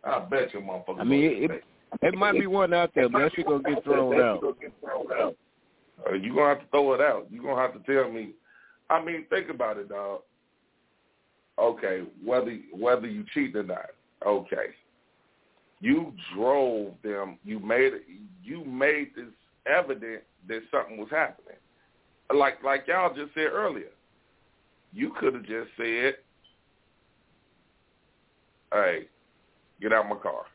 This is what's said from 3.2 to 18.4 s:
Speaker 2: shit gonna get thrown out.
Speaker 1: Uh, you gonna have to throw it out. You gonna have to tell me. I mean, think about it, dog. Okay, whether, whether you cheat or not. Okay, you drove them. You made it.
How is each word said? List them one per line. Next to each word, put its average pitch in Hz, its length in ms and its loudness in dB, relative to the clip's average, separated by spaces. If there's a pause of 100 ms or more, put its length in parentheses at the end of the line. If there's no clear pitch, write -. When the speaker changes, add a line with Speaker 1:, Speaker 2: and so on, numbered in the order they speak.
Speaker 2:
shit 170 120 -2
gonna 143 160 2
get 147 200 -2
thrown 135 380 4
out. 110 220 2 (1700)
Speaker 1:
Uh, 98 40 0
you 98 200 -4
gonna 147 160 4
have 143 120 2
to - 60 -20
throw 139 260 4
it 127 80 2
out. 131 300 2
You 120 100 -14
gonna 131 200 -2
have 127 120 0
to 110 200 -6
tell 131 180 4
me. 110 200 -8 (580)
I 160 140 2
mean, 165 260 -8
think 185 200 -2
about 120 280 -2
it, 101 120 -12
dog. 101 320 -8 (1400)
Okay, 101 440 0 (200)
whether, 120 340 0 (140)
whether 117 360 0
you 104 260 -8
cheat 131 220 -2
or 104 80 -2
not. 90 240 -8 (380)
Okay, 92 420 0 (1120)
you 277 320 2 (200)
drove 117 600 2 (100)
them. 98 400 -6
You 107 160 -8
made 120 340 4
it. 90 100 -12 (400)